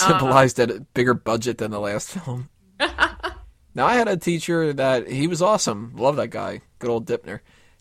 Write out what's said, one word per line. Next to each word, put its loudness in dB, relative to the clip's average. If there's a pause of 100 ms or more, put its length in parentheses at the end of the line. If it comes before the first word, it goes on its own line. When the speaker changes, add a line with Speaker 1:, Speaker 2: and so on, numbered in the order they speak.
Speaker 1:
uh, 4
Speaker 2:
symbolized 6
a 2 (160)
bigger 4
budget -2
than -4
the -4
last -4
film. -10 (300)
Speaker 1:
<laughs> 0 (840)
Speaker 2:
Now, 2
I 4
had 2
a 0
teacher 0
that, 0
he -2
was -2
awesome. 0
Love 2
that -2
guy. -8 (180)
Good -4
old -2
Dipner. -6 (420)